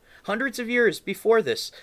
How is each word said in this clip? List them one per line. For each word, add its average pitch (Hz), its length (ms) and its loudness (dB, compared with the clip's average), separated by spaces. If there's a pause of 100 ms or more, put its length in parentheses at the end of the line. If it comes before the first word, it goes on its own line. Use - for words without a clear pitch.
(240)
Hundreds 226 340 -4
of 233 100 -6
years 233 320 2
before 214 400 2
this, 123 320 -4 (100)